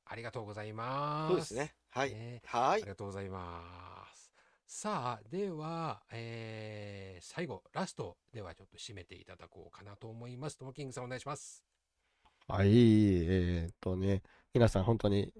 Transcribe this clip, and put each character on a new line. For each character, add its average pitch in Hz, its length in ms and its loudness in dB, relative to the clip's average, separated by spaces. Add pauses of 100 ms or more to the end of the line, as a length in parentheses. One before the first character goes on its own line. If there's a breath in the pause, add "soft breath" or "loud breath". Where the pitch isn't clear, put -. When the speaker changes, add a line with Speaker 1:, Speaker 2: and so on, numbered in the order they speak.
Speaker 1:
あ - 100 -12
り 117 80 -8
が 117 80 -8
と 120 120 -8
う - 20 -8
ご 104 80 -10
ざ 104 100 -8
い 107 120 -8
ま 143 520 -2
す。 - 20 -2
Speaker 2:
そ 180 60 4
う - 40 4
で 165 80 -4
す 101 80 -10
ね。 143 200 -4 (140)
は 131 160 0
い。 131 80 -2
Speaker 1:
ね。 117 320 -12
Speaker 2:
は 131 340 2
い。 214 40 -6
Speaker 1:
あ - 20 -8
り 101 60 -10
が 98 40 -10
と 104 100 -10
う - 20 -6
ご 98 60 -8
ざ 98 100 -6
い 95 80 -8
ま 92 840 -12
す。 - 160 -20 (360)
さ 127 540 -4
あ、 107 100 -20
で 190 200 -4
は、 156 520 -6 (100)
え 107 1080 -10
ー、 - 40 -20
最 170 220 -8
後、 120 260 -10
ラ 175 140 -4
ス - 80 -10
ト 98 240 -10 (120)
で 113 120 -12
は 85 120 -10
ち - 60 -20
ょ 95 60 -20
っ - 20 -20
と - 80 -20
締 - 180 -14
め 90 100 -14
て 92 120 -18
い 87 80 -20
た 90 120 -18
だ 85 120 -18
こ 85 240 -20
う - 40 -20
か - 60 -20
な 101 140 -18
と 113 140 -14
思 117 180 -12
い 123 80 -12
ま 147 140 -8
す。 - 80 -14
ト 131 80 -14
モ 131 80 -12
キ 147 100 -8
ン 131 40 -6
グ 123 40 -12
さ 123 80 -10
ん、 123 60 -8
お - 20 -10
願 127 80 -8
い 123 40 -8
し - 60 -14
ま 147 80 -4
す。 - 300 -16 (840)
Speaker 3:
は 98 160 2
い、 101 60 8
え 92 1000 8
ー 87 40 -10
っ - 80 -14
と 92 160 -2
ね、 95 260 0 (300 soft breath)
皆 117 160 6
さ 95 120 2
ん 92 40 2
本 113 140 4
当 104 100 2
に、 101 320 2